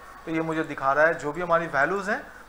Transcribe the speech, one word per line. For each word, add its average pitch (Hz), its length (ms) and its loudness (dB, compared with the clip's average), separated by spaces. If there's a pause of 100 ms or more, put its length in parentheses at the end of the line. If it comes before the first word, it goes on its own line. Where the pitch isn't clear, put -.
(260)
तो 170 60 -6
ये 160 100 2
मुझे 160 220 -2
दिखा 139 300 0
रहा 151 120 6
है 165 140 2
जो 143 120 -4
भी 160 100 -6
हमारी 170 260 2
values 170 440 0
हैं 269 100 -2 (280)